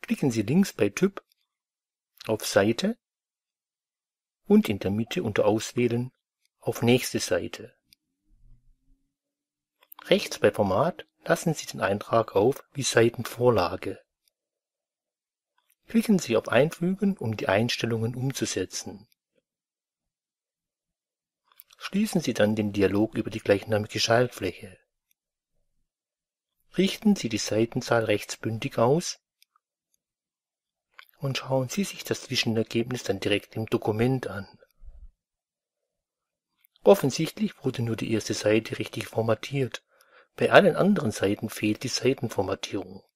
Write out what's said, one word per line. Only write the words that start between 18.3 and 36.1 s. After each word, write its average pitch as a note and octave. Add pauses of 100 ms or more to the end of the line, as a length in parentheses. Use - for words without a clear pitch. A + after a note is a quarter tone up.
Schließen G3
Sie B2+
dann G#2+
den G#2
Dialog G2+
über G#2+
die A2
gleichnamige G#2
Schaltfläche. A2+ (2000)
Richten F#3+
Sie -
die G#2+
Seitenzahl A#2
rechtsbündig A2
aus C3+ (2000)
und C3+
schauen C3
Sie G3
sich -
das -
Zwischenergebnis A#2
dann G2
direkt -
im A2+
Dokument A#2
an. G2 (2500)